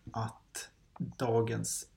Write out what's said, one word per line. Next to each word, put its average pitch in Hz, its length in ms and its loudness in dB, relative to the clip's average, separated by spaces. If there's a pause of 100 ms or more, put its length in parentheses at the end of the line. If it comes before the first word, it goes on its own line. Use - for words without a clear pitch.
(120)
att - 580 -6 (280)
dagens 117 1000 0